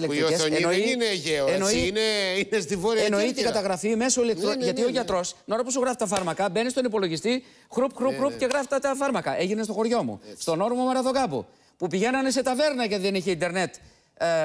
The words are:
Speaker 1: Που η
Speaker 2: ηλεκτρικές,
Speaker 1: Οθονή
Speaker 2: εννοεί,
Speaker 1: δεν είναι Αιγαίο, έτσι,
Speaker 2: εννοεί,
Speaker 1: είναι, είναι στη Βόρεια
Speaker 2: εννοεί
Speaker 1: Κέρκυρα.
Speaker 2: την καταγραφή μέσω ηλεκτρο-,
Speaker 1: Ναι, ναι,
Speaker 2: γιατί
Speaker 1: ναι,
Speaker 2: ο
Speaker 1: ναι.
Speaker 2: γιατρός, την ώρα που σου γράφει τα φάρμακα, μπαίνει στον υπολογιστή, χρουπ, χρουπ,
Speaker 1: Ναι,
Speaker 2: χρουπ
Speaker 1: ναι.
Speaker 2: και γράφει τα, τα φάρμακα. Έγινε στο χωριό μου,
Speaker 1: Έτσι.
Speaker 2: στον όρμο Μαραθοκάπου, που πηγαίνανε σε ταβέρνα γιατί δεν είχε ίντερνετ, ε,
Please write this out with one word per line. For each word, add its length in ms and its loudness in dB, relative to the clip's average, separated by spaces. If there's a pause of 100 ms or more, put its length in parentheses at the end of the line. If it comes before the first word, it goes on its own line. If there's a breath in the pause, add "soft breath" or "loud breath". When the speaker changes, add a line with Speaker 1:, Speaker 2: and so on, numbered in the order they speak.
Speaker 1:
Που 60 0
η 60 -2
Speaker 2:
ηλεκτρικές, 260 2
Speaker 1:
Οθονή 120 2
Speaker 2:
εννοεί, 240 2
Speaker 1:
δεν 80 2
είναι 160 0
Αιγαίο, 420 0
έτσι, 80 4
Speaker 2:
εννοεί, 320 2
Speaker 1:
είναι, 140 0 (500)
είναι 100 0
στη 160 -2
Βόρεια 280 2
Speaker 2:
εννοεί 200 2
Speaker 1:
Κέρκυρα. 220 0
Speaker 2:
την 80 0
καταγραφή 420 0
μέσω 260 2
ηλεκτρο-, 260 0
Speaker 1:
Ναι, 60 2
ναι, 100 -2
Speaker 2:
γιατί 160 0
Speaker 1:
ναι, 60 2
Speaker 2:
ο 20 2
Speaker 1:
ναι. 60 -2
Speaker 2:
γιατρός, 400 -2 (100)
την 100 -4
ώρα 100 0
που 60 -6
σου 100 0
γράφει 160 0
τα 100 -2
φάρμακα, 420 0
μπαίνει 220 0
στον 140 0
υπολογιστή, 600 -2 (280 loud breath)
χρουπ, 240 0
χρουπ, 140 0
Speaker 1:
Ναι, 60 -2
Speaker 2:
χρουπ 140 0
Speaker 1:
ναι. 60 -6
Speaker 2:
και 100 0
γράφει 200 -2
τα, 120 -2
τα 160 -2
φάρμακα. 440 -2
Έγινε 240 -2
στο 100 -6
χωριό 300 0
μου, 180 -6 (100)
Speaker 1:
Έτσι. 120 -14
Speaker 2:
στον 180 0
όρμο 240 0
Μαραθοκάπου, 640 0 (300 soft breath)
που 100 -4
πηγαίνανε 440 0
σε 120 2
ταβέρνα 420 0
γιατί 180 -2
δεν 120 0
είχε 160 0
ίντερνετ, 440 -2 (400 soft breath)
ε, 120 -2 (180)